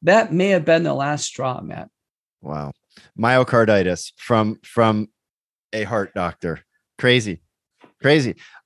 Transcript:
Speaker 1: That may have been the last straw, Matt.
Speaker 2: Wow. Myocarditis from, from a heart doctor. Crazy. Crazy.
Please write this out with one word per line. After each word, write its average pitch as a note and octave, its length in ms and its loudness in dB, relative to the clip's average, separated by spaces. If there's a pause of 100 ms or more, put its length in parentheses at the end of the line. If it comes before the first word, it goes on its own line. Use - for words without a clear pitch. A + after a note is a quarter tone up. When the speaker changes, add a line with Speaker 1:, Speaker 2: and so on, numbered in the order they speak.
Speaker 1:
That G#3+ 300 4
may F#3 160 0
have F3+ 160 0
been E3+ 200 2
the C#3+ 100 -2
last C#3+ 300 -4
straw, - 360 -8
Matt. - 280 -14 (520)
Speaker 2:
Wow. D2 320 -10 (460)
Myocarditis A2 960 2
from, A2 480 0
from G#2+ 440 0 (640)
a G#2+ 100 -6
heart G2+ 320 -6
doctor. F2 460 -6 (360)
Crazy. A#2 440 0 (600)
Crazy. C3+ 360 2 (300)